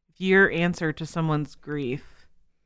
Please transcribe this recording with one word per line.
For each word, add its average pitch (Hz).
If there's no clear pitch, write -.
if -
your 190
answer 170
to 160
someone's 151
grief 143